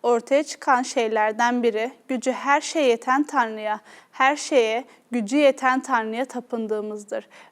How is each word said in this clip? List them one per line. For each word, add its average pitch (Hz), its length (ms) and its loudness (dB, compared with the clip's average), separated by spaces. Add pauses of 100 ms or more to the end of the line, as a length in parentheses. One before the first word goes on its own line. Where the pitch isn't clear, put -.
ortaya 240 400 2
çıkan 262 400 0
şeylerden 226 800 0
biri 226 280 0 (160)
gücü 254 240 -2
her 277 300 0
şeye 302 260 0
yeten 254 360 2
Tanrı'ya, 220 560 -2 (320)
her 269 240 2
şeye 247 500 2 (260)
gücü 240 260 -2
yeten 269 420 4
Tanrı'ya 240 460 -2
tapındığımızdır. 214 1000 -8 (240)